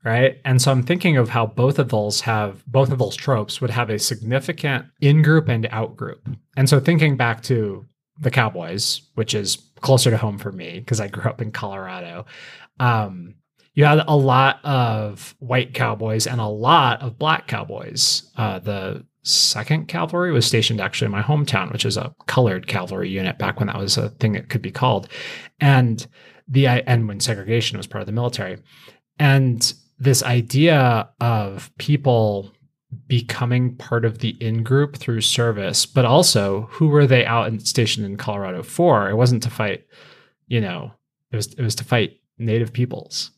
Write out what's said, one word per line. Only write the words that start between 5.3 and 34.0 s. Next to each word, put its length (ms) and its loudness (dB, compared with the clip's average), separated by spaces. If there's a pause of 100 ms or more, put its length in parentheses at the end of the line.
and 240 -2
out-group. 560 -8 (280)
And 120 4
so 100 6
thinking 380 2
back 280 -2
to 400 -2 (360)
the 100 0
Cowboys, 720 -4 (140)
which 180 -4
is 220 -2 (240)
closer 300 4
to 60 2
home 220 -2
for 140 -10
me 340 -14
'cause 140 -2
I 80 -6
grew 160 -12
up 180 -4
in 80 -6
Colorado, 760 -10 (540)
um, 560 -2 (400)
you 100 4
had 220 4
a 100 2
lot 480 2
of 760 -2
white 340 -2
cowboys 540 -2
and 120 -2
a 60 -2
lot 560 2
of 160 -10
black 300 -2
cowboys. 880 -4
Uh, 240 -4
the 440 -6 (220)
Second 640 0
Cavalry 440 -2
was 120 2
stationed 380 0
actually 240 -4
in 40 -2
my 120 -2
hometown, 500 0
which 140 -4
is 100 -2
a 180 -8 (120)
colored 400 0
cavalry 420 -6
unit 300 -6
back 200 -4
when 100 -2
that 100 -6
was 180 -2
a 140 -4
thing 240 -2
it 160 -8
could 100 -2
be 100 -8
called. 380 -2 (500)
And 480 4 (400)
the, 200 2
and 420 2
when 120 -8
segregation 580 -2
was 80 -10
part 160 -10
of 40 -10
the 60 -8
military. 460 -4 (600)
And 540 4 (260)
this 240 2
idea 840 4 (140)
of 560 -2
people 760 2 (540)
becoming 680 0
part 280 -2